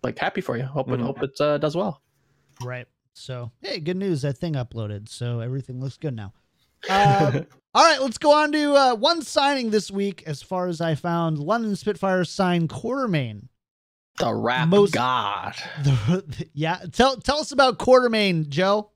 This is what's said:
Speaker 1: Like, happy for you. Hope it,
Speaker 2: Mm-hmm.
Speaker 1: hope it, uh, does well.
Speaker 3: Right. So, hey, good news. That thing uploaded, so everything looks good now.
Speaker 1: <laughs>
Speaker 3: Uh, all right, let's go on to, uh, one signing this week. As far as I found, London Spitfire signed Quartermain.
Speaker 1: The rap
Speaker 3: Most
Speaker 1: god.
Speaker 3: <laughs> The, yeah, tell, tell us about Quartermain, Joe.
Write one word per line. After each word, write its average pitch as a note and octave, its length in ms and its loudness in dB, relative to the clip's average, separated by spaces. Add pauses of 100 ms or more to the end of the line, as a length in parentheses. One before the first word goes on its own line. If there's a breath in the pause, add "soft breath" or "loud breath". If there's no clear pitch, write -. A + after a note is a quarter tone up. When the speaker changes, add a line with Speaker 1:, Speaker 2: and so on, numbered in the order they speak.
Speaker 1:
Like, B2 160 -6
happy F3 220 -4
for A#2+ 160 -6
you. B2 60 -4
Hope C3 260 -6
it, - 20 -2
Speaker 2:
Mm-hmm. B2 120 -2
Speaker 1:
hope C3+ 200 -6
it, C3+ 180 -8
uh, D3 160 2
does D3 180 -2
well. F#3 260 -4 (600)
Speaker 3:
Right. B2 260 -12 (260)
So, A#2+ 380 -12 (100)
hey, C4+ 180 -8
good F3 180 -4
news. F#3 260 -2
That C#3+ 140 -2
thing E3+ 160 -4
uploaded, A2 560 -6
so A#2+ 300 -6
everything B2+ 420 -8
looks C3 160 -8
good C#3 180 -6
now. G#2 220 -12
Speaker 1:
<laughs> - 60 -20 (440)
Speaker 3:
Uh, G3 540 4 (320)
all C4 100 6
right, D#4 180 6
let's C4 180 -4
go D4 120 4
on D4+ 200 4
to, D4 240 2
uh, C4 200 6
one D4+ 280 0
signing C#4 480 0
this G#3 180 0
week. G3 380 -4
As D3 160 -8
far F3+ 240 -4
as E3 120 -6
I E3 140 0
found, E3 460 -2
London G#3 360 -2
Spitfire F#3 480 -2
signed F3 460 0
Quartermain. E3+ 760 -4 (720)
Speaker 1:
The A#2 120 0
rap A#2+ 380 0
Speaker 3:
Most G3+ 240 6
Speaker 1:
god. G#2+ 600 -2 (140)
Speaker 3:
<laughs> D3 140 -10
The, C#3 680 0
yeah, D#3+ 240 -2 (140)
tell, B3+ 260 4
tell C#4 220 -2
us D4 120 -6
about B3+ 280 4
Quartermain, A3 680 4
Joe. G3 460 0